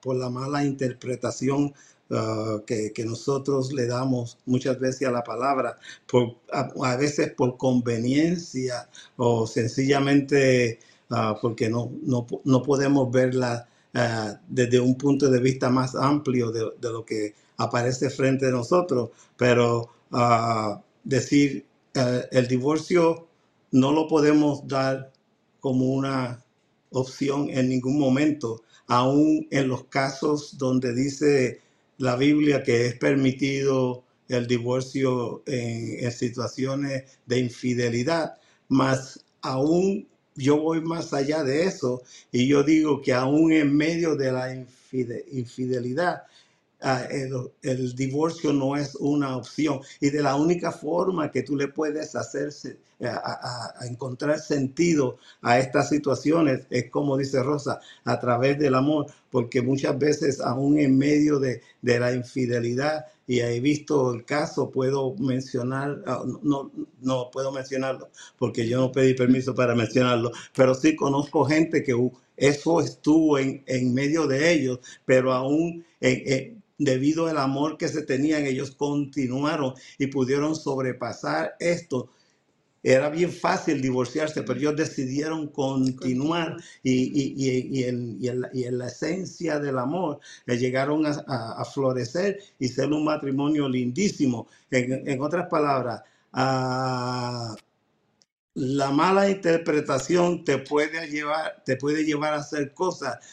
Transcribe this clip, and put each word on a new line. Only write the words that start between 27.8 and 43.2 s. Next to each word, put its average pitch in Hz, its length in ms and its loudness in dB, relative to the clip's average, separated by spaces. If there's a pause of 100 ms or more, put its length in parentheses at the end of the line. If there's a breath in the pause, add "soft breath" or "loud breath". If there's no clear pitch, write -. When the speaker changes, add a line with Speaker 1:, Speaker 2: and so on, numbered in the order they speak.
Speaker 1:
momento, 135 640 0 (240 soft breath)
aún 143 640 4
en 139 180 0
los 127 160 -4
casos 147 720 -2
donde 127 380 0
dice 139 640 0 (380 soft breath)
la 127 180 0
Biblia 143 460 4
que 120 240 2
es 120 80 -2
permitido 135 1120 0 (240)
el 120 180 -2
divorcio 123 1000 -2
en, 117 580 -6
en 117 80 -2
situaciones 131 920 -4 (220 soft breath)
de 120 120 0
infidelidad, 123 1000 -2 (300 soft breath)
mas 131 560 0 (160)
aún 170 680 0 (260)
yo 143 240 2
voy 160 220 0
más 160 340 -6
allá 147 300 -2
de 139 200 0
eso 127 380 -4 (300 loud breath)
y 123 160 2
yo 143 140 6
digo 151 380 4
que 131 120 0
aún 147 400 4